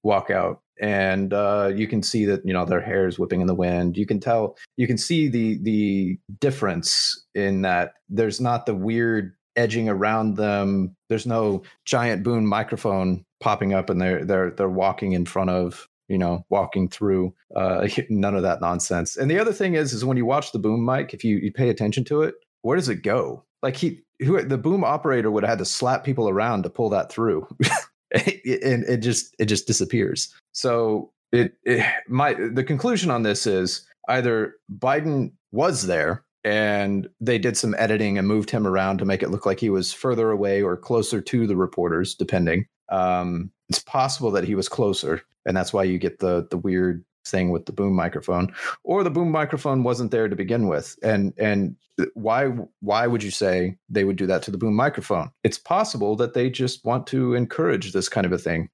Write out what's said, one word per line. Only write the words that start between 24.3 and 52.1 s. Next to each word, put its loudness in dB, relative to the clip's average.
the -2
boom 0
operator 0
would 2
have 2
had 0
to -4
slap -2
people 0
around 0
to -6
pull -2
that 0
through. 0
<laughs> 2
And 0
it 0
just, -2
it 2
just 0
disappears. -2
So 0
it, 4
it, 2
my, 2
the -2
conclusion 0
on 0
this 0
is 0
either 0
Biden 0
was 0
there 0
and 0
they 0
did 0
some -2
editing 2
and 2
moved 2
him 0
around 0
to -2
make 0
it -2
look -4
like 0
he 0
was 0
further 0
away 2
or 0
closer 0
to 0
the 2
reporters, 0
depending. 0
Um, -2
it's -2
possible -2
that 0
he -2
was -2
closer, -2
and 0
that's -2
why 2
you 2
get -4
the, 0
the -4
weird 0
thing 0
with -2
the -10
boom 0
microphone, 0
or 0
the 0
boom 0
microphone 0
wasn't 0
there 2
to -2
begin 0
with. -2
And, 2
and 0